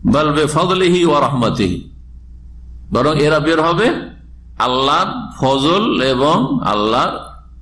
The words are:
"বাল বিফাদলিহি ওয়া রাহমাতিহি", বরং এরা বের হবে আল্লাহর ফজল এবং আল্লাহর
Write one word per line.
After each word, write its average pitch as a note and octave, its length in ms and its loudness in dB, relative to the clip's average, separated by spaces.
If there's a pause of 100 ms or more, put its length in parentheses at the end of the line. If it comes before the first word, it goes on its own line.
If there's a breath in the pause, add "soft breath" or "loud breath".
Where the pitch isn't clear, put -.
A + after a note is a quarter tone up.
"বাল - 280 2
বিফাদলিহি F3 720 2
ওয়া D3 160 4
রাহমাতিহি", A2 680 0 (1000)
বরং C#3 260 2
এরা D3+ 200 4
বের D#3 220 2
হবে E3 480 0 (500)
আল্লাহর C3+ 480 0 (320)
ফজল C#3 640 2
এবং C3+ 640 2
আল্লাহর G#2+ 460 0 (520)